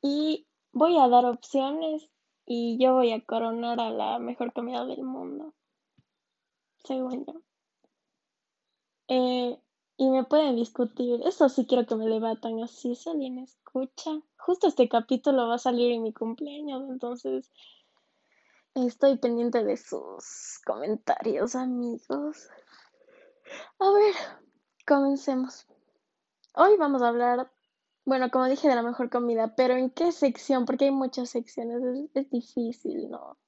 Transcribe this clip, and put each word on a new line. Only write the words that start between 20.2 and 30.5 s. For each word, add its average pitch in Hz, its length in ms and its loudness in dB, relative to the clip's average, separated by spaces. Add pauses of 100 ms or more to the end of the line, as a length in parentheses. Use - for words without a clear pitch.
comentarios, 214 880 -4
amigos. 254 960 -6 (1300)
A 392 120 4
ver, 403 240 6 (680)
comencemos. 277 840 0 (880)
Hoy 392 220 8
vamos 285 240 2
a 240 80 4
hablar, 240 420 0 (540)
bueno, 254 260 2
como 254 140 2
dije, 277 220 2
de 262 80 6
la 240 80 0
mejor 240 260 -4
comida, 233 460 0
pero 254 200 4
¿en 254 140 0
qué 339 220 0
sección? 262 540 0